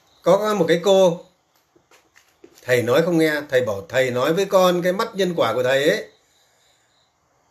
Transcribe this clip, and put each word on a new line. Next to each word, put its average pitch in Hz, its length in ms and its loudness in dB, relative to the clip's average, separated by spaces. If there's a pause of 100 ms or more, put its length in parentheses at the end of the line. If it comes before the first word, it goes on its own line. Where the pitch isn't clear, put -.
(240)
Có 208 300 2
một 190 140 0
cái 170 160 0
cô, 190 400 2 (1400)
thầy 123 200 0
nói 127 200 2
không 170 160 0
nghe, 151 300 0
thầy 123 160 0
bảo: 98 240 -8
"Thầy 127 220 -2
nói 127 220 -2
với 196 120 -2
con 180 380 2
cái 180 100 -2
mắt 220 220 -4
nhân 180 220 -2
quả 117 180 0
của 123 80 -2
thầy 135 260 0
ấy, 208 200 -2 (1400)